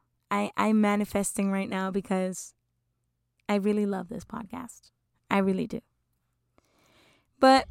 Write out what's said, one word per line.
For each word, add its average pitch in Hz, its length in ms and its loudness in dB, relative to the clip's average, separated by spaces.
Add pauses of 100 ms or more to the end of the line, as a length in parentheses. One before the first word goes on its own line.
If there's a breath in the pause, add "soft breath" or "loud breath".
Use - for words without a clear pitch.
(300)
I, 202 260 -2
I'm 214 240 4
manifesting 202 720 0
right 196 160 -2
now 190 220 -4
because 185 640 -4 (960)
I 208 80 0
really 208 280 0
love 190 240 -4
this - 160 -10
podcast. - 680 -14 (400)
I 196 80 2
really 190 280 0
do. - 140 -10 (1600)
But 262 300 6